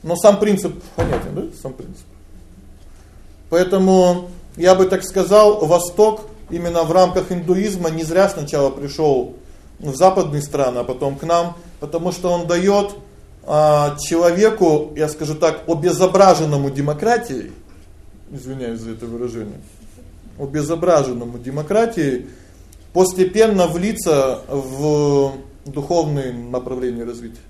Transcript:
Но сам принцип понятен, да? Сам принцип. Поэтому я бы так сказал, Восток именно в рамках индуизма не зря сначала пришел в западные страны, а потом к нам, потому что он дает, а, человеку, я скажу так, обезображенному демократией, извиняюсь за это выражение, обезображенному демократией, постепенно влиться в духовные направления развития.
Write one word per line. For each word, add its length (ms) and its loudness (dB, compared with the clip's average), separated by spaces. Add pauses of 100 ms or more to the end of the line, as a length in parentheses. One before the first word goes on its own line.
Но 120 -4
сам 240 4
принцип 420 0 (140)
понятен, 400 -4
да? 80 -6 (180)
Сам 120 -12
принцип. 320 -18 (1400)
Поэтому 800 4 (260)
я 200 6
бы 100 4
так 180 -2
сказал, 640 4
Восток 560 2 (280)
именно 340 -2
в 80 -2
рамках 400 2
индуизма 580 -2
не 140 -6
зря 260 2
сначала 400 -2
пришел 680 -2 (440)
в 160 -8
западные 460 2
страны, 380 -2
а 40 -4
потом 340 -6
к 60 -12
нам, 340 0 (220)
потому 320 -4
что 200 -4
он 160 -2
дает, 480 0 (500)
а, 520 2
человеку, 1000 2
я 140 -2
скажу 260 -8
так, 320 0
обезображенному 1000 4
демократией, 840 -2 (800)
извиняюсь 480 -10
за 120 -12
это 140 -12
выражение, 540 -8 (800)
обезображенному 1000 -2
демократией, 920 -2 (680)
постепенно 720 2
влиться 800 0
в 840 0 (320)
духовные 680 -2
направления 680 -8
развития. 460 -14